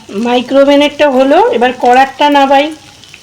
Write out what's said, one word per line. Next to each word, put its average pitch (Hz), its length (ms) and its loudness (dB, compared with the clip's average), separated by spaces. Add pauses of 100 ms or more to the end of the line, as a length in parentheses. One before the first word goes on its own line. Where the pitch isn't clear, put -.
(260)
মাইক্রো 247 380 -2
ওভেনেরটা 285 420 0 (100)
হলো, 277 220 2 (180)
এবার 247 160 -2 (100)
কড়ারটা 262 440 0 (100)
নাবাই। 277 300 2 (560)